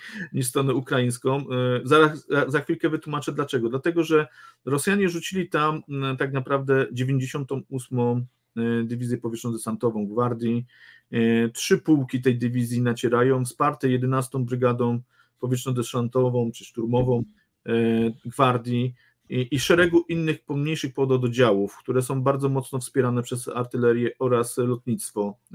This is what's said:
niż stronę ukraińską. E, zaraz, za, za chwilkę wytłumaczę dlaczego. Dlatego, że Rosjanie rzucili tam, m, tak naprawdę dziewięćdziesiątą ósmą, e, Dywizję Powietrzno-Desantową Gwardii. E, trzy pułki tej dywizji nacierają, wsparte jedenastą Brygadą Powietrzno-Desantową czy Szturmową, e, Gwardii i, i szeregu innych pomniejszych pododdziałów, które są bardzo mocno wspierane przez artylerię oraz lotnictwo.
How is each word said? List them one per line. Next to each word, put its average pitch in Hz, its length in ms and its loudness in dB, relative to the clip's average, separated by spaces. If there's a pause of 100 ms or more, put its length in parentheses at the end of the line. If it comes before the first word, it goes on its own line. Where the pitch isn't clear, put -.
(340)
niż 131 140 -2
stronę 135 260 0
ukraińską. 131 640 0
E, 143 60 -6 (400)
zaraz, 151 440 4
za, 131 220 2
za 147 100 2
chwilkę 160 300 -2
wytłumaczę 151 420 -4
dlaczego. 139 380 -2
Dlatego, 165 340 0
że 151 240 2 (380)
Rosjanie 190 440 2
rzucili 170 400 -4
tam, 156 400 0
m, 135 280 -4
tak 139 160 -2
naprawdę 135 580 0
dziewięćdziesiątą 131 800 -2
ósmą, 123 560 -2 (320)
e, 117 260 0
Dywizję 120 340 -4
Powietrzno-Desantową 113 880 -4
Gwardii. 120 580 -2 (460)
E, 117 380 2
trzy - 280 0
pułki 135 440 2
tej 127 160 2
dywizji 120 440 0
nacierają, 123 640 2
wsparte 143 440 -2
jedenastą 127 560 0
Brygadą 120 560 0 (400)
Powietrzno-Desantową 123 1120 0
czy - 140 -14
Szturmową, 120 580 0 (420)
e, 120 60 -4 (540)
Gwardii 123 680 0 (360)
i, 127 220 -2
i 135 80 0
szeregu 170 500 4
innych 160 340 -2
pomniejszych 147 500 -4
pododdziałów, 120 840 2
które 127 240 -2
są 135 200 -2
bardzo 135 280 0
mocno 135 300 -4
wspierane 123 440 0
przez 120 240 -8
artylerię 120 720 0
oraz 120 380 0
lotnictwo. 120 800 -2 (180)